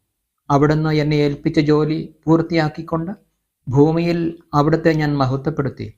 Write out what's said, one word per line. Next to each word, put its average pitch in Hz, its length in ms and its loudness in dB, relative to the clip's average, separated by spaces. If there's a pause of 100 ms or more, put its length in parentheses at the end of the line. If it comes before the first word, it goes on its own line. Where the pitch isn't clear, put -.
(500)
അവിടുന്ന് 151 400 0
എന്നെ 151 260 0
ഏൽപ്പിച്ച 147 440 -2
ജോലി 151 540 0 (100)
പൂർത്തിയാക്കിക്കൊണ്ട് 165 880 -2 (560)
ഭൂമിയിൽ 165 680 2 (160)
അവിടുത്തെ 160 380 2
ഞാൻ 151 240 0
മഹത്വപ്പെടുത്തി. 135 800 -4